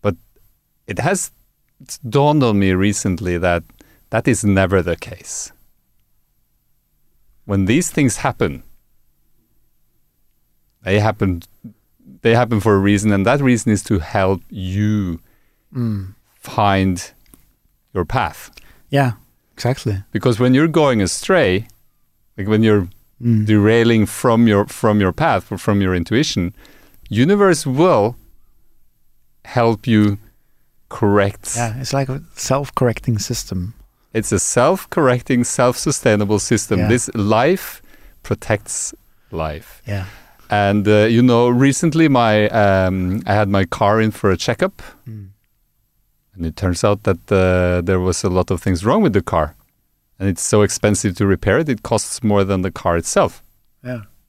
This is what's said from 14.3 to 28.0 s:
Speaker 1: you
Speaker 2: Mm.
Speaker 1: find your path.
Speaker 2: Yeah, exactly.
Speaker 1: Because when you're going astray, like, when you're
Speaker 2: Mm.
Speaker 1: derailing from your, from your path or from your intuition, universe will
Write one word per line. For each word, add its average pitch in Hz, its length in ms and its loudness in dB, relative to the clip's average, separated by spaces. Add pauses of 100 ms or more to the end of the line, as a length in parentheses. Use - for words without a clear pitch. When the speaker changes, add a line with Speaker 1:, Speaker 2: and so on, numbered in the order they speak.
Speaker 1:
you 98 720 -4 (540)
Speaker 2:
Mm. 104 400 -6 (260)
Speaker 1:
find 95 720 -2 (840)
your 90 100 -4
path. - 460 -6 (400)
Speaker 2:
Yeah, 139 220 0 (420)
exactly. 113 480 -4 (100)
Speaker 1:
Because 117 260 -2
when 123 160 2
you're 151 140 2 (140)
going 127 200 2
astray, 107 640 0 (680)
like, 98 120 -8
when 107 140 2
you're 104 260 4 (340)
Speaker 2:
Mm. 110 240 0
Speaker 1:
derailing 110 600 4
from 117 400 2
your, 101 200 4
from 107 340 0
your 92 120 0
path 139 400 -2
or 98 60 -8
from 101 220 -2
your 92 140 0
intuition, 92 600 -2 (540)
universe 175 580 2
will 127 500 2 (1300)